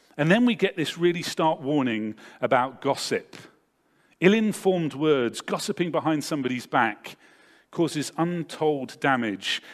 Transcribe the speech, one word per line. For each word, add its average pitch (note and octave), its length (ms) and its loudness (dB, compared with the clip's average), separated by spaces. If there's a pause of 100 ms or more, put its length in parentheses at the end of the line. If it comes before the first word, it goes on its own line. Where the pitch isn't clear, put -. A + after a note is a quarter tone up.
(200)
And D#3 120 4
then A#3+ 160 6
we A3+ 80 2
get F#3+ 200 0
this D#3 220 -4
really E3+ 240 2
stark D#3+ 400 -2
warning A#2+ 540 0 (260)
about B2+ 400 0
gossip. - 540 -4 (840)
Ill-informed F#3 760 2
words, C3+ 460 0
gossiping F3 500 -4
behind D3+ 320 0
somebody's B2+ 420 -4
back, A#2 520 -2 (520)
causes D#3 480 -2
untold D#3 800 -2
damage. A#2 640 0 (120)